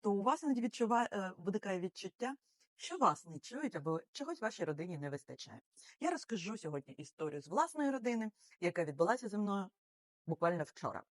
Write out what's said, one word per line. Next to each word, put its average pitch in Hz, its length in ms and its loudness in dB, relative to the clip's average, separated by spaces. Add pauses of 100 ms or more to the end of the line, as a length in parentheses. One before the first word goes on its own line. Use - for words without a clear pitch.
то 208 100 2
у 196 120 2
вас 285 200 2
іноді 262 180 4
відчуває, 233 500 2
е, 190 260 -2
виникає 190 420 -2
відчуття, 190 560 -4 (400)
що - 220 -8
вас 196 280 4
не 160 140 -10
чують 262 360 -4
або 160 260 0 (100)
чогось 320 300 -6
вашій 220 240 -2
родині 156 320 -4
не 143 120 -4
вистачає. 131 520 -10 (380)
Я 330 120 2
розкажу 220 460 -4
сьогодні 143 360 -6
історію 147 480 -6
з 139 60 -16
власної 285 440 2
родини, 233 400 0 (280)
яка 175 260 2
відбулася 180 440 4
зі 208 80 -2
мною 202 320 0 (580)
буквально 165 360 2
вчора. - 480 -4